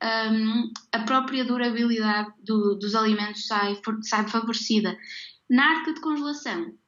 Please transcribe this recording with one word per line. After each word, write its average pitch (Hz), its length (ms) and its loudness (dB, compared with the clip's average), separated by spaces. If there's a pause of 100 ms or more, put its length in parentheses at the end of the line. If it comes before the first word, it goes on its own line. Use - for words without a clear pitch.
hum, 220 680 0 (200)
a 226 80 -2
própria 262 440 0
durabilidade 233 880 0 (120)
do, 208 320 2
dos 202 200 -2
alimentos 208 520 0
sai 202 360 0
for-, 220 200 -4
sai 214 240 0
favorecida. 220 720 0 (520)
Na 285 280 6
arca 320 160 -4
de - 80 -12
congelação 294 720 -4 (140)